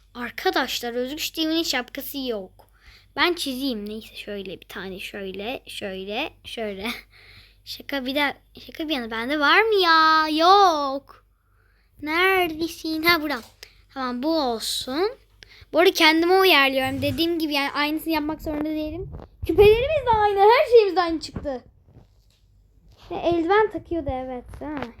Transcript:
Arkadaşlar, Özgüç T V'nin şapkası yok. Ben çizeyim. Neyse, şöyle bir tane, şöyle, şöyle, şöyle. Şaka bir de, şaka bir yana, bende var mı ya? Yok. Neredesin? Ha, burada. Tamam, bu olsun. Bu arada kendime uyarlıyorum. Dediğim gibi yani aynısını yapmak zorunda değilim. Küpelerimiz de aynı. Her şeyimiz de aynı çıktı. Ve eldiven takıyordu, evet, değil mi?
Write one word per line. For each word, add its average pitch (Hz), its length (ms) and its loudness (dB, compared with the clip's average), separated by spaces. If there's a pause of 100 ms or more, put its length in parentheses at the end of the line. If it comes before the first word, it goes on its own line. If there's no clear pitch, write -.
(140)
Arkadaşlar, 240 800 -4
Özgüç 254 360 -6
T - 120 -6
V'nin 320 220 0
şapkası 320 540 -6
yok. 226 520 -8 (460)
Ben 330 180 2
çizeyim. 254 560 -6
Neyse, 214 260 -14
şöyle 196 460 -12
bir - 60 -20
tane, 190 320 -12
şöyle, 202 680 -10
şöyle, 202 640 -8 (100)
şöyle. 208 440 -8 (800)
Şaka - 400 -10
bir 262 100 -6
de, 285 220 -2 (280)
şaka 320 240 -8
bir 311 40 -4
yana, 240 180 -6
bende 247 280 -4
var 302 220 4
mı 427 200 2
ya? 320 460 6
Yok. 311 960 4 (760)
Neredesin? 320 1000 0
Ha, 339 180 4
burada. 285 200 -4 (520)
Tamam, 247 300 -6
bu 320 160 0
olsun. 262 720 -4 (640)
Bu 285 60 2
arada 359 120 6
kendime 339 480 4
uyarlıyorum. 269 640 2
Dediğim 320 380 -2
gibi 311 140 -4
yani 277 180 -2
aynısını 302 420 -4
yapmak 302 280 -4
zorunda 302 280 -6
değilim. 311 420 -8 (360)
Küpelerimiz 466 580 4
de 494 120 2
aynı. 415 220 2
Her 466 320 6
şeyimiz 415 240 6
de 370 60 4
aynı 330 180 -2
çıktı. - 440 -10 (1500)
Ve - 40 -8
eldiven 349 560 0
takıyordu, 320 380 -6
evet, 254 360 -8 (140)
değil 285 120 -10
mi? 247 280 -10